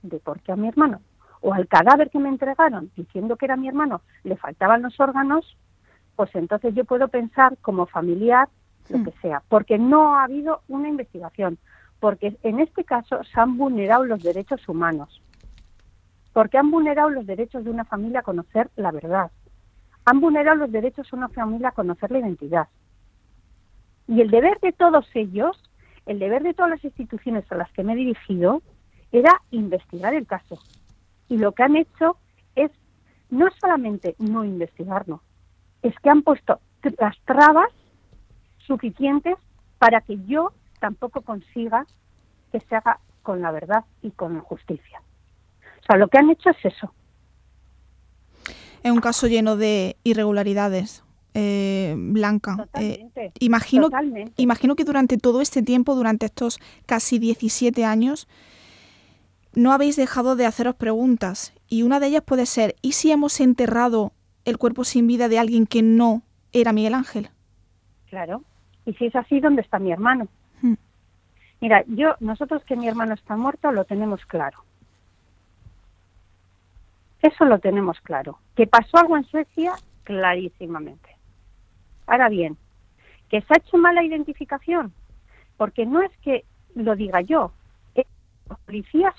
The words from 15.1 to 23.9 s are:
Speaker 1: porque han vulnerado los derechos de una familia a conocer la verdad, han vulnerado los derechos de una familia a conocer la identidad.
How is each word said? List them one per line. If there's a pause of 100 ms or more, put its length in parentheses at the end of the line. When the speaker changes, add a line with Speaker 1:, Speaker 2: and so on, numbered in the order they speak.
Speaker 1:
porque
han
vulnerado
los
derechos
de
una
familia
a
conocer
la
verdad, (760)
han
vulnerado
los
derechos
de
una
familia
a
conocer
la
identidad. (1400)